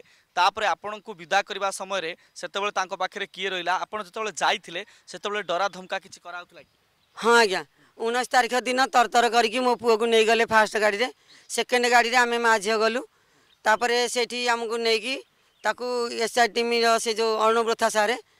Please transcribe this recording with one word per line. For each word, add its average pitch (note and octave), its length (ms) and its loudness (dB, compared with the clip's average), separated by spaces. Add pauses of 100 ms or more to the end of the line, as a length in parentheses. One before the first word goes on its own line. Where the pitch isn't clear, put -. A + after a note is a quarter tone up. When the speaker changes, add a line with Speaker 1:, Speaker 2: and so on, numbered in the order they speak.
(360)
Speaker 1:
ତାପରେ G3 320 0
ଆପଣଙ୍କୁ G#3 460 -6
ବିଦା F3 280 -2
କରିବା G3 300 -6
ସମୟରେ F#3+ 400 -8 (240)
ସେତେବେଳେ G3 360 -6
ତାଙ୍କ F#3 240 -4
ପାଖରେ F#3 320 -6
କିଏ F#3+ 220 -8
ରହିଲା? F3+ 260 -2
ଆପଣ F3 280 -6
ଯେତେବେଳେ G#3 280 -8
ଯାଇଥିଲେ F3 500 -2 (260)
ସେତେବେଳେ G3+ 360 -6
ଡରା F3+ 240 -2
ଧମକା F#3 320 -8
କିଛି - 200 -18
କରାହଉଥିଲା F3 420 -18
କି? - 140 -20 (420)
Speaker 2:
ହଁ A3+ 160 4
ଆଜ୍ଞା, G3 280 4 (380)
ଉଣେଇଶ A#3 300 -2
ତାରିଖ A#3+ 320 2
ଦିନ B3+ 260 -2
ତରତର A#3+ 420 4
କରିକି A3+ 300 2
ମୋ B3 160 2
ପୁଅକୁ A3+ 300 2
ନେଇଗଲେ A3+ 400 4
ଫାଷ୍ଟ A3 320 2
ଗାଡ଼ିରେ, G#3 300 0 (420)
ସେକେଣ୍ଡ A#3+ 400 0
ଗାଡ଼ିରେ A#3 280 4
ଆମେ A#3+ 200 2
ମା A#3 200 2
ଝିଅ G#3+ 200 -2
ଗଲୁ। A3+ 240 0 (640)
ତାପରେ A#3 320 2 (100)
ସେଇଠି A#3+ 400 -4
ଆମକୁ A#3 300 -2
ନେଇକି A3+ 380 0 (480)
ତାକୁ A3 220 -4 (280)
ଏସ୍ A3+ 260 -2
ଆଇ A#3 80 4
ଟିମ୍ର A#3 400 0 (100)
ସେ A3+ 160 -4
ଯୋଉ A3+ 240 0
ଅରୁଣ A3 240 2
ବ୍ରଥା A3+ 280 0
ସାରେ G#3+ 260 0 (240)